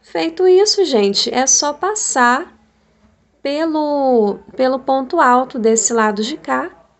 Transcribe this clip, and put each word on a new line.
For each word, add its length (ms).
Feito 480
isso, 380
gente, 460
é 140
só 280
passar 800
pelo, 960
pelo 220
ponto 420
alto 380
desse 340
lado 300
de 160
cá. 320